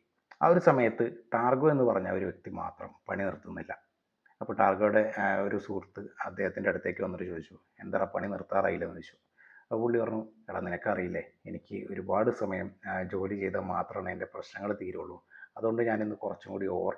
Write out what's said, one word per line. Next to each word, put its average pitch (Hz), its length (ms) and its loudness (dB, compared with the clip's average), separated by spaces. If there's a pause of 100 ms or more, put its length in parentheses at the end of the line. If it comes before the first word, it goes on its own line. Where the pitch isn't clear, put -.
(420)
ആ 156 100 6
ഒരു 180 140 8
സമയത്ത് 120 380 6 (300)
ടാർഗോ 127 360 4
എന്ന് 139 140 4
പറഞ്ഞ 98 240 4 (100)
ഒരു 95 100 0
വ്യക്തി - 220 -8
മാത്രം 87 400 -10 (180)
പണി 98 160 -2
നിർത്തുന്നില്ല. 85 480 -8 (680)
അപ്പോൾ 107 200 -6
ടാർഗോയുടെ, 104 420 6 (200)
ആ, - 20 4 (220)
ഒരു 101 180 -2
സുഹൃത്ത് - 380 -8 (240)
അദ്ദേഹത്തിൻ്റെ 98 440 -2
അടുത്തേക്ക് 92 340 -2
വന്നിട്ട് 90 260 -4
ചോദിച്ചു, 80 260 -10 (240)
"എന്താടാ 95 340 0
പണി 98 180 -2
നിർത്താറായില്ലെന്ന്?" 92 640 0
ചോദിച്ചു. - 200 -16 (460)
അപ്പോൾ 113 200 -2
പുള്ളി 117 200 2
പറഞ്ഞു, 110 180 0 (280)
"എടാ 95 180 -4
നിനക്കറിയില്ലേ, 90 560 -2 (260)
എനിക്ക് - 280 -10 (160)
ഒരുപാട് 95 380 2 (100)
സമയം, 95 280 -2 (200)
ആ, 95 40 -4 (100)
ജോലി 95 400 -4
ചെയ്താൽ 95 300 -2
മാത്രമാണ് 92 420 -4
എൻ്റെ - 200 -6
പ്രശ്നങ്ങൾ 101 380 -6 (100)
തീരുള്ളൂ. 90 340 -10 (400)
അതുകൊണ്ട് 113 340 0
ഞാനിന്ന് 107 340 0
കുറച്ചും 98 280 -8
കൂടി 98 240 -4
ഓവർ 92 220 -2